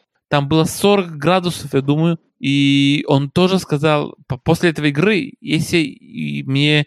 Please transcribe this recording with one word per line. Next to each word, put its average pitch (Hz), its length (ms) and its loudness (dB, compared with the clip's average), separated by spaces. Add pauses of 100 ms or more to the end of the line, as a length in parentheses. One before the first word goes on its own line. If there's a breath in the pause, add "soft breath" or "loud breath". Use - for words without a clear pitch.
(280)
там 143 200 0
было 160 160 2
сорок 190 520 0
градусов, 170 580 -2
я 139 60 2
думаю. 156 380 0 (220)
И 139 680 2
он 139 220 0
тоже 185 280 2
сказал, 151 560 -2 (120)
по-, 127 100 -6
после 165 340 0
этой 151 200 -4
игры: 175 500 0
«Если - 380 -2
и 147 640 -6
мне 143 440 0